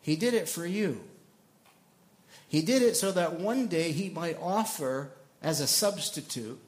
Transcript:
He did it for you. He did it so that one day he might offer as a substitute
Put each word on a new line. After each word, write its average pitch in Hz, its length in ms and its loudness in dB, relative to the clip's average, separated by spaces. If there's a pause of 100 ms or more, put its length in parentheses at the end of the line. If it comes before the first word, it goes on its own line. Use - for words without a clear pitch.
He 151 120 2
did 233 200 0
it 196 120 2
for 170 200 -6
you. 180 340 0 (1500)
He 151 140 2
did 240 220 4
it 233 140 6
so 196 160 0
that 170 280 0
one 233 260 0
day 165 260 0
he 185 180 -2
might 165 320 -4
offer 151 680 -2 (320)
as 151 180 0
a 139 60 0
substitute 143 1000 -2